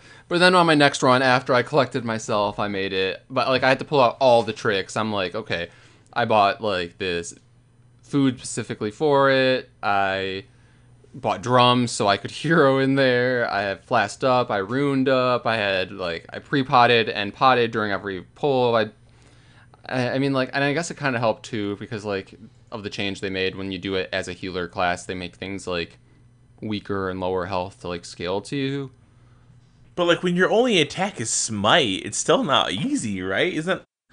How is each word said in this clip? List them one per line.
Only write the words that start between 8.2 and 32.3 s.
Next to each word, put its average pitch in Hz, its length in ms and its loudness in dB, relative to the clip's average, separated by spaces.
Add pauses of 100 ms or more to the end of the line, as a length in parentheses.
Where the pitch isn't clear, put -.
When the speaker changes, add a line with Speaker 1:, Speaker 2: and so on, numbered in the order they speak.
Speaker 1:
specifically 113 520 -8
for 139 400 2
it. 131 380 0 (140)
I 98 600 -2 (680)
bought 101 300 -4
drums 123 500 4
so 107 160 0
I 101 80 4
could 110 140 -10
<laughs> - 120 -14
hero 147 360 4
in 135 160 0
there. 123 560 0
I 98 100 -2
had 98 240 -4
flasked 110 400 0
up. 127 260 2
I 104 100 0
runed 131 460 0
up. 127 400 2
I 113 100 0
had, 95 360 0
like, 90 380 -6
I - 80 -12
pre-potted 120 720 4
and 101 240 -6
potted 123 360 4
during 107 220 -2
every 95 300 -6 (140)
pull. 127 380 2
I, 110 140 2 (1000)
I, 123 260 -2
I 131 60 -2
mean, 139 140 0
like, 131 220 -2
and 139 100 -2
I 143 80 0
guess 165 180 -4
it 160 60 -14
kinda 135 220 -4
helped, 113 260 0
too, 101 320 -6
because, 104 300 -10
like, 98 300 -6 (360)
of 104 120 -10
the 104 60 -8
change 98 300 -6
they 101 80 -4
made 95 260 -2
when 95 160 -8
you 92 80 -6
do 95 180 -4
it 92 180 -2
as 92 140 -4
a 90 40 -8
healer 90 340 -8
class, 90 380 -2
they 95 100 -8
make 90 220 -10
things, 95 300 -10
like, 87 320 -6 (640)
weaker 101 480 -4
and 92 100 -6
lower 92 240 -2
health 95 380 -6
to, 90 60 -10
like, 87 180 -8
scale 92 340 -6
to 143 160 -8
you. 139 340 -6 (1040)
Speaker 2:
But, 175 100 0
like, 170 180 4
when 175 140 0
your 180 120 4
only 214 320 4
attack 175 400 -2
is 110 80 -6
Smite, 107 800 0
it's 101 100 -8
still 202 280 2